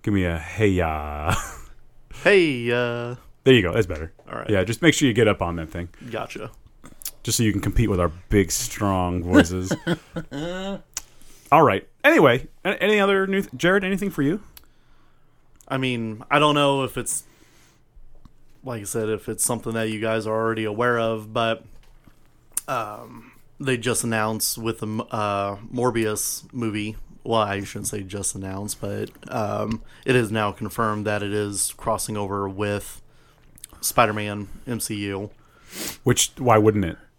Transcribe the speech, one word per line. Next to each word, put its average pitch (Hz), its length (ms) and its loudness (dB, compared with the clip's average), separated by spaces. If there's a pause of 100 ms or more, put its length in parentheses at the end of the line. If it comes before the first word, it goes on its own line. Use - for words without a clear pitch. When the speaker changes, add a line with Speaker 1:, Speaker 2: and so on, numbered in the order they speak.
Speaker 1:
give 104 120 0
me 95 100 4
a 82 140 -2
hey 107 300 0
ya. 78 720 0
<laughs> - 40 -10 (760)
Speaker 2:
Hey, 156 480 4
uh. 120 460 -2 (260)
Speaker 1:
There 135 100 8
you 120 80 10
go. 87 140 0
That's 107 140 2
better. 80 240 -8 (180)
Speaker 2:
All - 80 -10
right. - 100 -8
Speaker 1:
Yeah, 95 140 4
just 113 180 -2
make 165 140 6
sure 143 140 2
you 117 40 4
get 110 140 6
up 101 160 2
on 87 140 -2
that 80 120 -6
thing. 87 200 -8 (220)
Speaker 2:
Gotcha. 110 420 -10 (720)
Speaker 1:
Just 113 140 -2
so 123 60 2
you 107 60 4
can 98 100 0
compete 107 300 2
with 95 100 2
our 85 120 2 (180)
big, 98 220 4
strong 90 720 -2
voices. 92 480 4 (120)
Speaker 3:
<laughs> - 480 -6 (1200)
Speaker 1:
All 160 100 8
right. 107 240 4 (160)
Anyway, 156 460 6 (160)
a-, 185 180 -2
any 208 180 4
other 196 260 2
new 196 160 0
th-, 196 140 -10
Jared, 185 280 4
anything 190 260 -2
for 151 120 -2
you? 160 200 0 (1300)
Speaker 2:
I 135 100 -4
mean, 117 520 -2
I 143 80 6
don't 147 160 6
know 139 300 4
if - 140 -6
it's, - 260 -6 (1400)
like 117 180 -8
I - 20 -12
said, 110 240 -2
if 107 200 -4
it's 107 160 -4
something 117 300 -2
that 110 160 -2
you 107 100 -6
guys 110 260 -2
are 110 80 -2
already 113 300 0
aware 117 340 2
of, 110 340 -2
but, 113 320 0 (1040)
um, 113 640 -8 (280)
they 131 160 0
just 113 280 0
announced 110 540 0
with 113 220 -4
the 110 60 -6
M-, 110 240 -4
uh, 101 460 -2 (160)
Morbius 113 800 -2
movie. 107 440 -6 (260)
Well, 113 180 2
I 101 220 0
shouldn't 101 260 -8
say 104 140 -6
just 98 320 -6
announced, 98 460 -8
but, 104 300 -6 (220)
um, 107 500 -4 (220)
it 135 120 2
is 110 140 2
now 107 220 0
confirmed 107 540 -2
that 104 160 0
it 101 100 -4
is 104 440 -2
crossing 110 420 -4
over 98 300 -2
with 101 520 -4 (800)
Spider-Man 104 680 0 (180)
M 117 140 -6
C 107 160 -6 (100)
U. 98 240 -6 (720)
Speaker 1:
Which, - 340 2
why 117 220 6
wouldn't 107 260 6
it? 82 140 -4 (200)